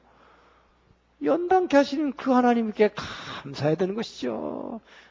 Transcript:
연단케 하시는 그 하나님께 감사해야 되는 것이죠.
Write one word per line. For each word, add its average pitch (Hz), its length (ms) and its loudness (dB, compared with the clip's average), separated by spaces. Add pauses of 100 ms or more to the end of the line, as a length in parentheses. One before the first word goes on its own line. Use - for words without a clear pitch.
(1200)
연단케 349 540 2
하시는 277 360 2
그 - 200 -4
하나님께 233 640 4
감사해야 - 840 -4
되는 185 180 0
것이죠. - 840 -8 (300)